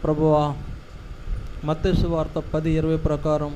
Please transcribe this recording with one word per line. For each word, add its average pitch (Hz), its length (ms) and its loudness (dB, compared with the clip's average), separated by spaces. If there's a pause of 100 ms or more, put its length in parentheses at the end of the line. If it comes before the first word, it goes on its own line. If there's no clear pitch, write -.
ప్రభువా, 151 400 4 (1200)
మత్తయి 170 340 2
సువార్త 165 360 0 (160)
పది 160 160 2 (100)
ఇరవై 160 280 2
ప్రకారం 151 480 0